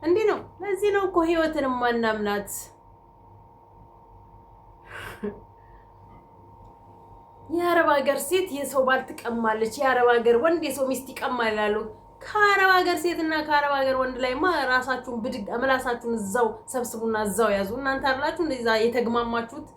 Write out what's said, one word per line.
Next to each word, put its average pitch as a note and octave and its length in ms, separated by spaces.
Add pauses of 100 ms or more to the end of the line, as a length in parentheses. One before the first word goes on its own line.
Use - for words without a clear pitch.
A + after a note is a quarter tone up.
እንዲህ F4+ 220
ነው። F#4+ 160 (180)
ለዚህ G4+ 320
ነው G4 140
እኮ F4 180
ህይወትን D#4+ 500
ማናምናት። A3 760 (4000)
የአረብ E4+ 400
ሀገር C#4 320
ሴት F#4 320
የሰው C#4 320
ባል C4 200
ትቀማለች፣ A3+ 720
የአረብ B3+ 320
ሀገር A#3 300
ወንድ D#4+ 240
የሰው C4+ 240
ሚስት C4 220
ይቀማል B3 400
ይላሉ። G#3+ 280 (460)
ከአረብ G4+ 480
ሀገር F4+ 280
ሴትና E4 340 (100)
ከአረብ D4 300
ሀገር C4+ 240
ወንድ B3+ 220
ላይማ B3+ 260 (220)
ራሳችሁን B3+ 540
ብድግ፣ G#3 280 (100)
ምላሳችሁን B3+ 580
እዛው G#3+ 320 (200)
ሰብስቡና A3+ 540
እዛው G#3 280
ያዙ። G3 240
እናንተ C4+ 320
አይደላችሁ D4 360
እንደዛ B3+ 340
የተግማማችሁት A#3 920 (100)